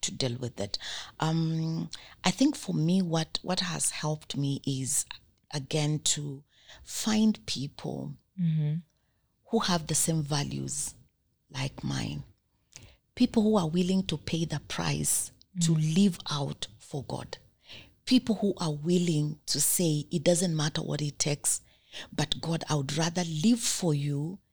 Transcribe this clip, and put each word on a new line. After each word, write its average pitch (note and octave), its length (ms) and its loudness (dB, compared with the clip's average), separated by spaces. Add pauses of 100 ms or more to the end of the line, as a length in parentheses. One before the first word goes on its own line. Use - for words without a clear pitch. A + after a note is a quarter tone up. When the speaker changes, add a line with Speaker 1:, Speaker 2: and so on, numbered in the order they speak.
Speaker 1:
to - 100 -4
deal C3 260 -2
with B2+ 220 -6
it. - 180 -4 (400)
Um, D#3+ 680 0 (340)
I F#3 80 4
think C#4 240 4
for - 180 -8
me, E3+ 300 2
what, D#3+ 400 -2
what F3+ 180 -2
has E3 300 -2
helped D#3 460 -6
me C#3 280 -2
is, C3 420 -2 (460)
again, D3+ 480 -2
to D3 440 -2 (400)
find G#3+ 640 2
people - 640 -6 (280)
Speaker 2:
Mm-hmm. D#3 340 2 (720)
Speaker 1:
who A3+ 140 0
have F3 280 0
the D#3 60 0
same D#3+ 280 2
values C#3 720 -4 (560)
like C3+ 320 -6
mine. C#3 400 -4 (920)
People B3 280 4
who G#3+ 140 6
are F3 120 2
willing F3+ 360 2
to F#3 120 -2
pay E3 280 -2
the D#3+ 240 -4
price D3+ 640 -2 (300)
to E3 100 4
Speaker 2:
Mm-hmm. D#3 220 2
Speaker 1:
live G3 240 6 (120)
out C#3+ 360 -4 (120)
for - 260 -10
God. - 320 -10 (680)
People A#3 300 4
who G3 220 0
are E3 140 -2
willing D3+ 760 2
to C#3 140 0
say, D3+ 500 2
"It E3 140 -2
doesn't F3 320 4
matter D3+ 260 -2
what D3 200 -4
it D3 160 -4
takes, - 420 0 (500)
but - 300 -2
God, E3 300 -2
I D3+ 60 2
would C#3+ 200 -2
rather E3+ 260 0 (220)
live A#3 160 6
for - 320 0
you D3 460 -2 (140)